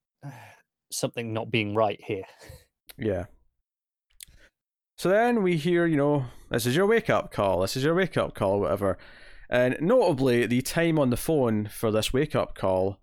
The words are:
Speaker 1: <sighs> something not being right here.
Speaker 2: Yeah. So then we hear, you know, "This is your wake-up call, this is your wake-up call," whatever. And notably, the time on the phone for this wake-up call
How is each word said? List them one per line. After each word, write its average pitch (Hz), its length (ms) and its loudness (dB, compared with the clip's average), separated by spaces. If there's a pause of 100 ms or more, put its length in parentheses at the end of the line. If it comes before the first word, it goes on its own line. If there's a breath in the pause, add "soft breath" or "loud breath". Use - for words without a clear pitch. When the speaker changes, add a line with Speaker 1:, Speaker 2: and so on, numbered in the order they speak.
(240)
Speaker 1:
<sighs> - 680 -20
something 117 420 -6
not 113 180 -6
being 104 240 0
right 107 280 0
here. 95 200 -8 (760 loud breath)
Speaker 2:
Yeah. 98 280 -4 (1700 soft breath)
So - 120 -2
then 226 340 2
we 180 120 2
hear, 170 300 2
you 165 120 2
know, 143 280 2 (240 loud breath)
"This 117 160 -2
is 123 100 2
your 185 100 2
wake-up 196 460 0
call, 95 300 0
this 98 160 -2
is 131 60 -4
your 160 120 2
wake-up 170 400 -2
call," 101 240 0
whatever. 92 380 0 (520 loud breath)
And 127 300 2
notably, 143 680 2
the 123 160 0
time 165 380 0
on 131 100 2
the 120 80 0
phone 113 500 0
for - 240 -4
this 107 200 0
wake-up 127 440 -2
call 95 480 0